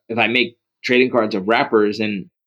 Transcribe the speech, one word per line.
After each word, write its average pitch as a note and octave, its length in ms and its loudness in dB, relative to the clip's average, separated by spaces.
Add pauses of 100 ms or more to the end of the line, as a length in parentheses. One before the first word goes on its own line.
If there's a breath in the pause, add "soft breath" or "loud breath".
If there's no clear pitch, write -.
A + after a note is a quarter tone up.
if A2+ 100 -4
I A2+ 80 2
make A#2 300 -2 (260)
trading B2 280 2
cards A2 240 0
of F#2+ 140 -4
rappers A2 520 2
and G#2 280 -6 (180)